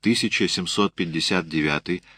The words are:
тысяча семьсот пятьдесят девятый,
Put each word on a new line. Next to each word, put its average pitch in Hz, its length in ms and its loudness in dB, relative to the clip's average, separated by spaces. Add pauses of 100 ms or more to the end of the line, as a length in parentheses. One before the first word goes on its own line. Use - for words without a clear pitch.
тысяча 107 460 2
семьсот 98 440 0
пятьдесят 82 560 -2
девятый, 76 540 -2 (140)